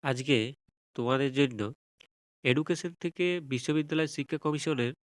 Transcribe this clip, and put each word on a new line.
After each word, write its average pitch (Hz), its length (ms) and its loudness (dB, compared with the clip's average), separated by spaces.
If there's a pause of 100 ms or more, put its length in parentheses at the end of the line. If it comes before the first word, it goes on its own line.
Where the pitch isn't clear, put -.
আজকে 131 500 2 (420)
তোমাদের 131 380 0
জন্য 123 380 0 (720)
এডুকেশন 156 560 2
থেকে 175 400 -2
বিশ্ববিদ্যালয় 151 680 0
শিক্ষা 147 300 -6
কমিশনের 143 560 0 (120)